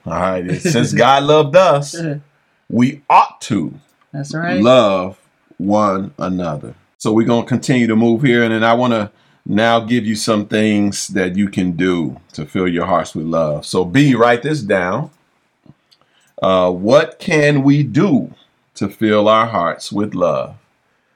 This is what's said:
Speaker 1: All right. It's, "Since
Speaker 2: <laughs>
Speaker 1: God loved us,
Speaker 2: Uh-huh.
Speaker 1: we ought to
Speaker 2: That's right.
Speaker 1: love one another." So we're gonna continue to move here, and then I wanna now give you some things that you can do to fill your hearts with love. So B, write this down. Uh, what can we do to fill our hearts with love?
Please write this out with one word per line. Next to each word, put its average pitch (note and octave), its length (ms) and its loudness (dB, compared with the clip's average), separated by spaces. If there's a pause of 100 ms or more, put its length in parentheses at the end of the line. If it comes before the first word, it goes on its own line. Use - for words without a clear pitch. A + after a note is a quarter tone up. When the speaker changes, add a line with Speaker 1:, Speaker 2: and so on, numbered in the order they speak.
Speaker 1:
All E2 60 -8
right. F2 340 -4
It's, F#2 240 -4
"Since A#2+ 220 0
Speaker 2:
<laughs> G#2 120 2
Speaker 1:
God C3+ 200 4
loved D3+ 320 4
us, D3+ 380 2
Speaker 2:
Uh-huh. E3 220 -8 (520)
Speaker 1:
we B2 400 0
ought - 340 2
to F#2 320 -4 (380)
Speaker 2:
That's D3 220 -10
right. F2+ 260 -4
Speaker 1:
love G2+ 580 2 (380)
one G2 600 -2
another." F2+ 560 -6 (240)
So A2 140 -2
we're A2+ 140 2
gonna A#2 200 0
continue B2 400 0
to A2 100 0
move A#2 260 2
here, A#2+ 220 2
and A2+ 80 0
then A2 100 0
I A#2 120 4
wanna A#2 360 -2 (360)
now A2+ 340 2
give A2+ 240 -2
you A2 120 -2
some G#2+ 300 -2
things G#2 640 -2
that F#2 260 -2
you G2 140 -2
can F#2 240 -2
do E2+ 460 -2 (160)
to D2+ 100 -10
fill F#2 240 -2
your F2 160 -2
hearts E2+ 300 -2
with D#2+ 120 -8
love. D#2 380 -2
So F#2 220 -2
B, C3 280 2
write A#2+ 280 2
this D3 180 -4
down. G2+ 500 -4 (1300)
Uh, F#2 280 2
what A2+ 480 2
can D3 440 0
we C#3+ 200 4
do B2+ 520 0 (400)
to G2+ 140 -6
fill G#2+ 400 2
our A2 180 4
hearts F2 440 -4
with G#2 240 -6
love? D#2+ 420 -4 (600)